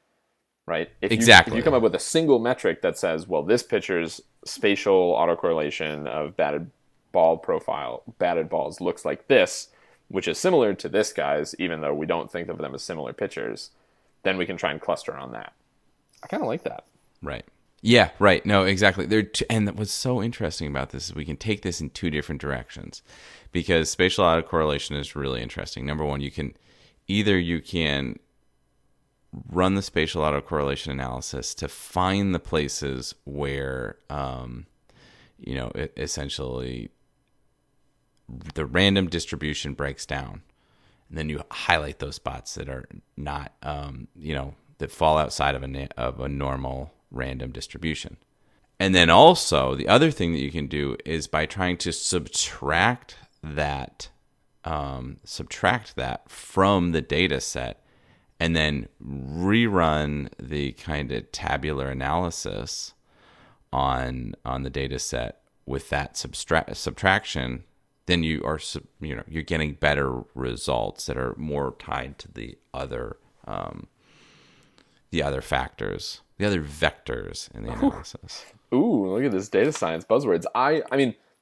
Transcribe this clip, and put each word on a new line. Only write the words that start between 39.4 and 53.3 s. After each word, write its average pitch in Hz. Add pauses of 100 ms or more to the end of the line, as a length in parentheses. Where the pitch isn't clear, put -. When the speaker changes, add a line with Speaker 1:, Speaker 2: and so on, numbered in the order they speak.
Speaker 2:
breaks 67
down, 67 (640)
and 80
then 76
you 73 (100)
highlight 76
those 71
spots -
that 69
are 65 (300)
not, 71 (100)
um, 71
you 78
know, 69 (240)
that 76
fall 78
outside 69
of 65
a 67
na-, 67 (100)
of 62
a 67
normal 67 (180)
random 64
distribution. - (640)
And 95
then 85
also, 82
the 67
other 143
thing 85
that 78
you 71
can 76
do 71 (100)
is 78
by 78
trying 90
to 85
subtract - (260)